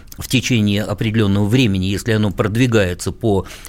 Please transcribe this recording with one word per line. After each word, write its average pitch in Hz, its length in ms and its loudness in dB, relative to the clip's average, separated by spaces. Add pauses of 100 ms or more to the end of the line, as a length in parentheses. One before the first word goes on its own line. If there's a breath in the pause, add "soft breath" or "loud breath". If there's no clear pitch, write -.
(180 loud breath)
в - 100 -10
течение 107 560 2
определенного 104 600 0
времени, 101 400 2
если 98 280 -2
оно 107 180 2
продвигается 107 800 0
по 98 340 -2 (240 loud breath)